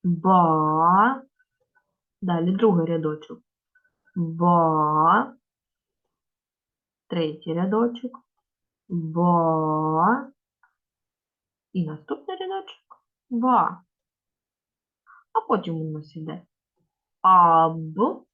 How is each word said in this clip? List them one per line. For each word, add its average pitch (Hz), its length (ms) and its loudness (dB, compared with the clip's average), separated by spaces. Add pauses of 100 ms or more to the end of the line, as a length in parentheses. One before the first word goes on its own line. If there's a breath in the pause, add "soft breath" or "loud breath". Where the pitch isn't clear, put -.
Ба. 170 1160 2 (1000)
Далі 175 300 -2
другий 196 340 2
рядочок. 156 540 -6 (760)
Ба. 165 1200 2 (1700)
Третій 160 460 -6
рядочок. 220 580 -2 (760)
Ба. 165 1400 0 (1400)
І 175 140 -4
наступний 240 500 -12
рядочок. - 680 -12 (260)
Ба. 233 520 0 (1500 soft breath)
А 440 80 0
потім 180 400 -4
у 160 40 -6
нас 151 320 -12
іде 160 260 -12 (800)
аб 165 1120 2